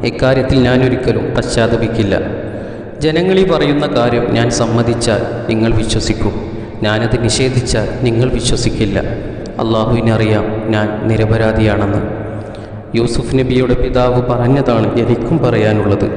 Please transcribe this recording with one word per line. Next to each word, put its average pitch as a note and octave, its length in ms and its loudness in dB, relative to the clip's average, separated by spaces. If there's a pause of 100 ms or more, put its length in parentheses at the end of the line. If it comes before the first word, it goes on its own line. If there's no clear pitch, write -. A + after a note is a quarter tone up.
"ഇക്കാര്യത്തിൽ C3 580 2
ഞാൻ B2+ 200 2
ഒരിക്കലും A#2 380 0 (120)
പശ്ചാത്തപിക്കില്ല. A2+ 760 0 (880)
ജനങ്ങളീ F#3 480 2
പറയുന്ന D3 340 2 (100)
കാര്യം A#2+ 280 2 (120)
ഞാൻ A#2 140 2
സമ്മതിച്ചാൽ A#2 720 0 (280)
നിങ്ങൾ A2 200 2 (100)
വിശ്വസിക്കും, G#2+ 540 0 (520)
ഞാനത് A2+ 380 0
നിഷേധിച്ചാൽ A#2+ 640 0 (180)
നിങ്ങൾ A#2 220 2 (100)
വിശ്വസിക്കില്ല. G#2 600 0 (680)
അള്ളാഹുവിനറിയാം A2 840 2 (280)
ഞാൻ G#2+ 140 0 (220)
നിരപരാധിയാണെന്ന്." G#2+ 920 2 (960)
യൂസുഫ് A#2+ 400 0
നബിയുടെ B2 440 2
പിതാവ് B2 380 2 (100)
പറഞ്ഞതാണ് A#2+ 580 2 (140)
എനിക്കും A#2+ 420 0
പറയാനുള്ളത്. G#2+ 720 2